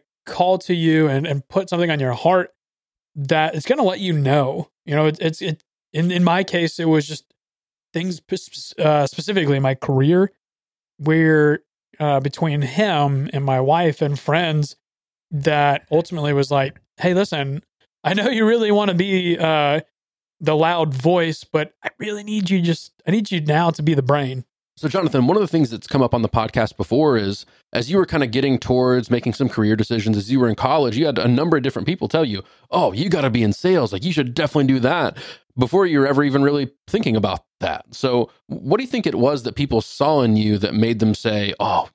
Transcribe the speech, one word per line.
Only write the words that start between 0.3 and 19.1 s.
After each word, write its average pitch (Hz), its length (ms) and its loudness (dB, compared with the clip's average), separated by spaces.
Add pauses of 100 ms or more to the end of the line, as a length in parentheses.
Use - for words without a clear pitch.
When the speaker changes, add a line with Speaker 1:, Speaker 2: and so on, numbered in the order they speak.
Speaker 1:
to 185 160 -4
you 160 340 2
and, 139 180 0
and 143 220 -4
put 190 220 -4
something 175 220 0
on 147 100 -2
your 127 120 0
heart 180 360 2 (680)
that 156 400 0
it's 151 100 -6
gonna 277 180 0
let 190 180 0
you 185 100 -2
know. 143 580 0 (160)
You 147 100 -4
know, 156 100 2
it, 156 160 0
it's, 160 200 -4
it, 165 220 -6 (300)
in, 170 180 0
in 175 140 0
my 180 180 2
case, 170 360 -2
it 170 100 -4
was 151 180 2
just 151 160 -14 (720)
things 175 240 -6
spe-, - 180 -6
spe-, - 440 -14
uh, 151 280 2
specifically 151 520 -2
my 135 160 0
career, 147 560 2 (680)
where, 156 600 2 (400)
uh, 143 200 2
between 143 440 -2
him 143 680 0
and 139 140 -4
my 131 160 2
wife 156 400 2
and 143 180 -2
friends 151 560 -2 (560)
that 143 600 0
ultimately 151 420 -2
was 139 180 0
like, 135 300 -2 (160)
"Hey, 180 160 0
listen, 151 500 -4 (400)
I - 100 0
know 202 160 0
you 226 160 2
really 220 260 2
wanna 208 240 2
be, 180 420 0